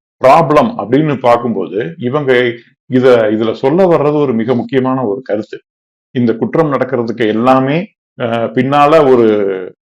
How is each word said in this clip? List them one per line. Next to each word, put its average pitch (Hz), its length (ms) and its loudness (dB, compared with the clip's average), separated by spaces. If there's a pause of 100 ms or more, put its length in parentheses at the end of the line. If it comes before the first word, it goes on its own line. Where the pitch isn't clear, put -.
(240)
ப்ராப்ளம் 147 540 4
அப்படின்னு 135 420 -2
பார்க்கும்போது 120 800 -2
இவங்க 123 560 0 (320)
இத, 127 320 4
இதுல 110 360 0
சொல்ல 151 320 0
வர்றது 147 280 2
ஒரு 147 200 0
மிக 113 220 -2
முக்கியமான 127 500 -2
ஒரு 101 160 -4
கருத்து. - 400 -8 (500)
இந்த 120 220 0
குற்றம் 147 380 -2
நடக்கிறதுக்கு 120 560 -4
எல்லாமே, 131 680 0 (280)
அ, 123 40 -4
பின்னால 135 840 2
ஒரு 113 240 4 (520)